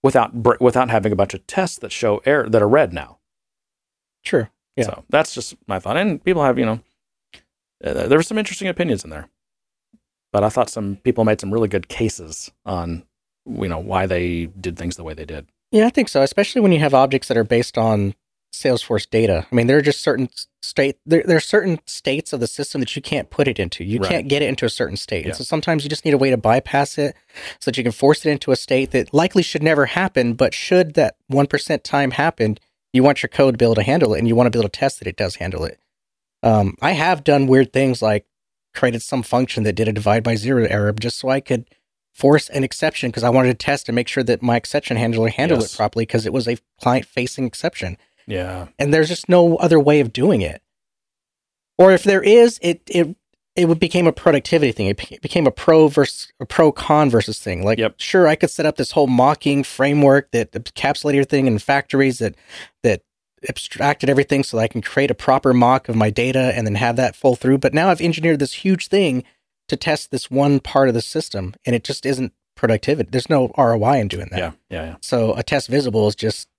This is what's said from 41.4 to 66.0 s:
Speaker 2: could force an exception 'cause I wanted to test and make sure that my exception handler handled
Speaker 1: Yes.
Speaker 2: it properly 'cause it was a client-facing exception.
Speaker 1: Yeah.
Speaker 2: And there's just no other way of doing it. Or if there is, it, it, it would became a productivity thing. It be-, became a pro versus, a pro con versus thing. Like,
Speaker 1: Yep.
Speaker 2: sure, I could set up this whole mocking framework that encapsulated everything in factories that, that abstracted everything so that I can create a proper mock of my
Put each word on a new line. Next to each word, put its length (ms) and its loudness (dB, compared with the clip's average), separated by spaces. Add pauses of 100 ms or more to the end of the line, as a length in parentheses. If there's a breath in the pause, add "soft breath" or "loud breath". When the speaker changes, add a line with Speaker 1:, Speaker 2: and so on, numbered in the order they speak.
Speaker 2:
could 240 -6 (480)
force 380 2
an 140 -2
exception 480 -4
'cause 100 -6
I 80 2
wanted 180 4 (100)
to 60 -14
test 240 -2
and 80 -4
make 120 -2
sure 160 -4
that 180 0
my 140 0
exception 420 -4
handler 300 0
handled 340 0
Speaker 1:
Yes. 100 -6
Speaker 2:
it 40 -16
properly 280 -2
'cause 220 -2
it 60 -4
was 160 -2
a 100 -4 (220)
client-facing 640 -2
exception. 500 -8 (300)
Speaker 1:
Yeah. 420 -8 (100)
Speaker 2:
And 140 2
there's 160 4
just 200 -6
no 280 6
other 240 4
way 200 4
of 120 -2
doing 300 2
it. 200 -8 (1160)
Or 140 10
if 100 4
there 200 2
is, 400 6
it, 240 -2
it, 300 0 (400)
it 100 4
would 140 2
became 260 2
a 60 4
productivity 600 2
thing. 140 -2
It 100 0
be-, 260 -16
became 240 0
a 40 4
pro 380 4
versus, 520 -2
a 60 -10
pro 260 4
con 380 2
versus 280 0
thing. 260 -6
Like, 140 2
Speaker 1:
Yep. 200 -2
Speaker 2:
sure, 280 4
I 80 4
could 160 0
set 160 -4
up 100 0
this 160 -6
whole 140 2
mocking 560 2
framework 680 2
that 200 -2
encapsulated 600 -4
everything 320 2
in 120 2
factories 600 0
that, 160 -4 (480 loud breath)
that 200 0 (460)
abstracted 600 -4
everything 360 2
so 120 -6
that 60 0
I 60 0
can 140 -6
create 280 -2
a 60 -2
proper 360 2
mock 360 2
of 80 -2
my 140 2